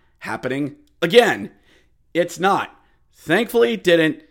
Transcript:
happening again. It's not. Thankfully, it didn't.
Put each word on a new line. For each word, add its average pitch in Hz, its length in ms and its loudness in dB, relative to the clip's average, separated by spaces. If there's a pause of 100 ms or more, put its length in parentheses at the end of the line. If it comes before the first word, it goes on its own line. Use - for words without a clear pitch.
(200)
happening 135 560 -6 (260)
again. 180 500 2 (600)
It's 170 260 -4
not. 170 380 -2 (360)
Thankfully, 233 600 0
it 208 100 -8
didn't. 160 480 2